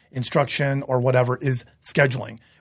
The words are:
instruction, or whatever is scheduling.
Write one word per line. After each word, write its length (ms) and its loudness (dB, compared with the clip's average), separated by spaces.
instruction, 680 -2
or 180 0
whatever 380 2
is 260 0
scheduling. 560 0